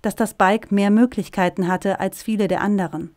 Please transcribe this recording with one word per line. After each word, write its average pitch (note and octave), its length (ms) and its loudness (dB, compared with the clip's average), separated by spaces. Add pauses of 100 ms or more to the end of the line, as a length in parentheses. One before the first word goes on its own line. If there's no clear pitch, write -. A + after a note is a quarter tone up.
dass G3+ 140 -4
das A3 200 -2
Bike G3+ 380 2
mehr G3+ 180 2
Möglichkeiten G3 800 0
hatte F#3 320 -2
als F#3+ 220 -6
viele G#3+ 260 -2
der F#3 140 -2
anderen. F3 540 -2